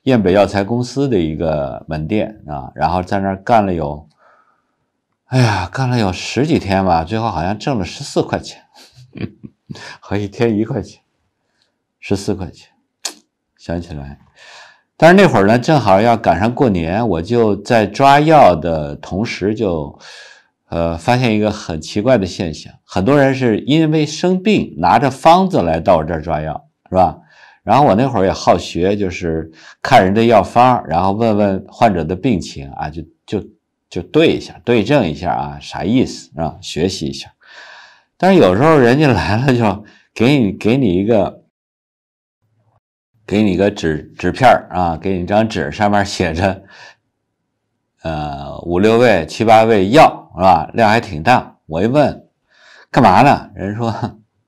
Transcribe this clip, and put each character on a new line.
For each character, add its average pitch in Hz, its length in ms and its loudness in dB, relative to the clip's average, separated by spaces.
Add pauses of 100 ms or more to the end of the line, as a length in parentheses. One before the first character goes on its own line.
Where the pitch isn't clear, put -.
燕 127 180 2
北 92 120 2
药 101 120 4
材 101 180 -2
公 117 200 -4
司 135 260 -4
的 117 80 0
一 78 180 -2
个 76 520 -6
门 78 200 -8
店 - 400 -6
啊， 69 280 -12
然 78 160 -2
后 90 100 -2
在 98 180 -4
那 98 80 -4
儿 95 140 -6
干 113 240 2
了 95 80 -2
有， 76 340 -8 (1160)
哎 127 140 -2
呀， 101 320 0
干 131 160 -6
了 123 120 -2
有 98 120 0
十 113 360 -4
几 151 100 0
天 95 260 0
吧， 82 200 0
最 104 160 -6
后 113 100 -4
好 82 140 -6
像 101 140 -6
挣 135 200 -4
了 90 80 -4
十 - 180 -14
四 147 200 -4
块 95 160 -6
钱， - 240 -20 (640)
<laughs> - 760 -20
和 - 160 -8
一 104 100 -6
天 113 300 -2
一 110 80 -2
块 127 160 -8
钱， - 200 -16 (960)
十 - 160 -6
四 101 180 -6
块 92 160 -10
钱， - 200 -20 (880)
想 85 220 -8
起 85 140 -14
来。 69 240 -14 (800)
但 160 120 6
是 180 60 8
那 196 120 6
会 123 120 2
儿 98 80 4
呢， 113 100 4
正 147 220 0
好 98 220 4
要 117 160 2
赶 85 220 0
上 113 140 0
过 131 160 2
年， 92 380 -2
我 85 140 -2
就 107 340 0
在 110 300 0
抓 139 340 4
药 147 360 6
的 76 400 -6
同 95 300 -8
时 107 300 -6
就， 85 420 -6 (680)
呃， 82 300 -4
发 120 200 0
现 123 180 0
一 107 40 0
个 104 100 0
很 85 320 -10
奇 104 200 -8
怪 127 160 2
的 95 80 -2
现 87 280 -8
象， - 200 -18 (100)
很 - 200 -6
多 135 140 2
人 135 160 2
是 123 280 0
因 156 280 0
为 156 160 0
生 185 380 -4
病， 190 340 -2
拿 87 220 2
着 131 100 0
方 175 400 2
子 151 120 -2
来 82 180 0
到 85 180 2
我 78 60 0
这 80 100 -6
儿 78 80 -6
抓 78 200 -6
药， 78 260 -10 (220)
是 87 60 -4
吧？ 87 220 2 (460)
然 113 160 2
后 147 60 4
我 104 100 4
那 123 100 2
会 120 140 -2
儿 95 60 2
也 92 60 2
好 - 260 0
学， 90 380 -2
就 101 140 -4
是 80 420 -6 (300)
看 120 220 4
人 92 100 2
的 113 120 2
药 110 180 4
方， 120 440 2
然 82 140 -2
后 95 120 0
问 110 220 0
问 101 320 0
患 117 240 0
者 85 120 -2
的 82 120 -4
病 98 240 -2
情 69 320 -14
啊， 78 160 -12
就， 78 140 -14 (240)
就， 101 180 -8 (460)
就 - 140 -10
对 156 240 0
一 80 120 0
下， - 240 -18
对 120 200 0
症 131 240 0
一 76 80 -6
下 80 180 -6
啊， 71 260 -8
啥 - 240 -12
意 113 220 0
思， - 240 -14
是 - 80 -20
吧？ 78 240 -8
学 - 260 -4
习 87 200 -6
一 67 60 -8
下。 - 200 -18 (840)
但 185 140 2
是 185 80 6
有 92 160 6
时 107 60 2
候 160 160 6
人 123 220 4
家 147 120 4
来 92 240 0 (120)
了 127 80 2
就 107 280 0 (300)
给 135 240 2
你， 107 140 0
给 110 260 -2
你 107 180 0
一 98 100 0
个， 107 380 0 (1800)
给 104 160 0
你 95 120 0
个 98 140 2
纸， 80 480 -6
纸 92 140 -4
片 123 180 4
儿 - 220 2
啊， 85 260 -2
给 95 200 -4
你 87 40 -6
一 87 40 -8
张 107 220 0
纸， 78 240 -6
上 104 200 0
面 101 120 2
写 92 300 -4
着， 92 300 -2 (1400)
呃， 71 600 -10
五 87 180 -4
六 110 180 4
味、 110 300 4
七 - 180 -4
八 110 200 6
味 104 240 2
药， - 460 4
是 82 60 -6
吧？ 87 320 4
量 110 160 2
还 113 100 2
挺 95 220 -8
大。 117 360 0 (100)
我 80 160 -4
一 - 20 0
问， 131 420 0 (640)
干 139 140 2
嘛 101 180 6
呢？ 127 320 2
人 92 220 -8
说， 113 180 -4 (540)